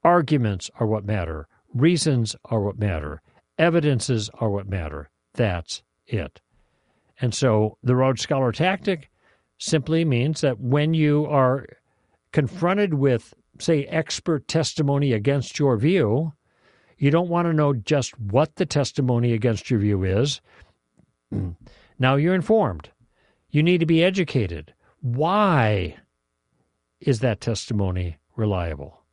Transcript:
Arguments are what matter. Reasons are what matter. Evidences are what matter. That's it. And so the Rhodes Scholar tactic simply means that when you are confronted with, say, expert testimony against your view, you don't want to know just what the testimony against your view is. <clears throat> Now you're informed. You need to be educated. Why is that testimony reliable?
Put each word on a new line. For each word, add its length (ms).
Arguments 720
are 80
what 160
matter. 460
Reasons 600
are 160
what 180
matter. 420
Evidences 760
are 140
what 200
matter. 400
That's 500
it. 320
And 140
so 500
the 120
Rhodes 260
Scholar 300
tactic 580
simply 480
means 360
that 180
when 340
you 320
are 420
confronted 600
with, 400
say, 260
expert 640
testimony 640
against 460
your 180
view, 560
you 140
don't 180
want 180
to 60
know 200
just 460
what 360
the 100
testimony 680
against 360
your 100
view 240
is. 380
<clears throat> 100
Now 160
you're 200
informed. 560
You 140
need 160
to 80
be 160
educated. 680
Why 960
is 220
that 200
testimony 760
reliable? 680